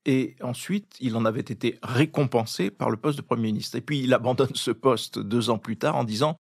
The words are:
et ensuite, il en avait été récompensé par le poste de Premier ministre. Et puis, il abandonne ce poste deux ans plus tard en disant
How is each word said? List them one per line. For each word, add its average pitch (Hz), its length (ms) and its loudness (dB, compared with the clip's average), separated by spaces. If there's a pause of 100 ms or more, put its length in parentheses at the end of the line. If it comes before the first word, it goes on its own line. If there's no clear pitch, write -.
et 131 380 0
ensuite, 175 560 -6
il 120 160 -2
en 113 100 2
avait 107 140 2
été 113 420 -4
récompensé 131 880 0
par 120 220 -2
le 110 60 -2
poste 143 200 -2
de 139 60 -10
Premier 117 240 -2
ministre. 107 280 -4
Et 123 60 -4
puis, 143 200 -2
il 127 120 4
abandonne 123 400 2
ce - 160 -4
poste - 480 0
deux 107 320 0
ans 113 80 4
plus 110 200 -6
tard 151 180 0
en 127 80 0
disant 123 320 0 (120)